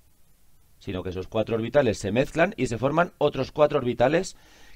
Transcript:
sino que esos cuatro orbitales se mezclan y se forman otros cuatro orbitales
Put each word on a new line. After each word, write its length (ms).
sino 240
que 80
esos 180
cuatro 260
orbitales 440
se 120
mezclan 460
y 100
se 100
forman 420
otros 340
cuatro 260
orbitales 580